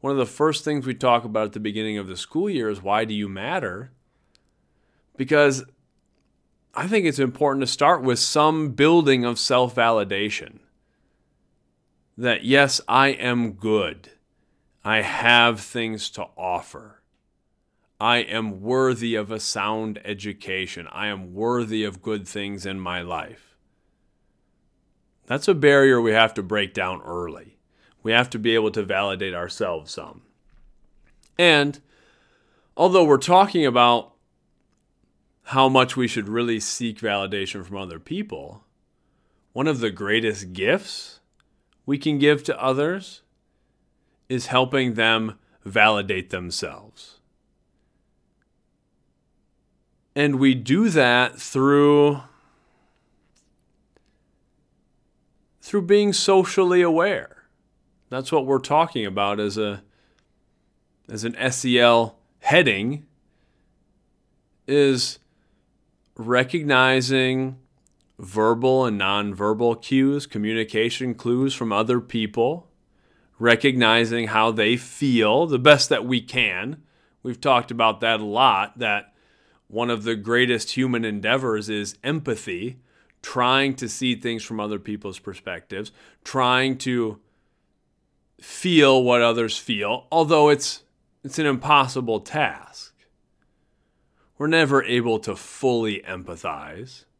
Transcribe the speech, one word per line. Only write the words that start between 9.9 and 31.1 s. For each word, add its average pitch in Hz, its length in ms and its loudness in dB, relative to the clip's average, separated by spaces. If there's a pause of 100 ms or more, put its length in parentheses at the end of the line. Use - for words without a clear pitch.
That, 117 260 -2
yes, 139 460 2
I 135 200 4
am 120 440 -4
good. 95 580 -4 (720)
I 110 180 2
have 117 600 4
things 110 500 -10
to - 160 -14 (100)
offer. 87 640 -10 (1000)
I 120 160 2
am 107 440 -6
worthy 120 540 -2
of 107 160 -6
a 110 80 -8
sound 107 640 -6
education. 95 880 -10
I 101 160 -8
am 95 260 -10
worthy 110 500 -4
of 95 180 -8
good 104 260 -8
things 101 380 -10
in 95 140 -8
my 90 220 -8
life. 80 540 -12 (1700)
That's 143 240 -4
a 190 40 4
barrier 139 460 6
we 117 120 2
have 110 240 4
to 104 80 -6
break 98 300 -4
down 92 280 -6
early. 85 560 -12 (440)
We 110 120 -2
have 120 160 2
to 120 100 -8
be 113 160 2
able 110 160 2
to 107 120 -4
validate 95 500 -4
ourselves 87 580 -8
some. 78 300 -16 (1160)